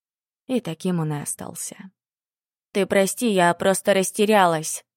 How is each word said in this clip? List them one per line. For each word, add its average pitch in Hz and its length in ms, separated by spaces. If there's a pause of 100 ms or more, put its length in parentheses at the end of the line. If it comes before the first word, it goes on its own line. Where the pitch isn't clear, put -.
(480)
И 254 120
таким 175 400
он 156 140
и 147 80
остался. - 560 (960)
«Ты 196 120
прости, 196 440
я 175 240
просто 190 400
растерялась». 190 880 (140)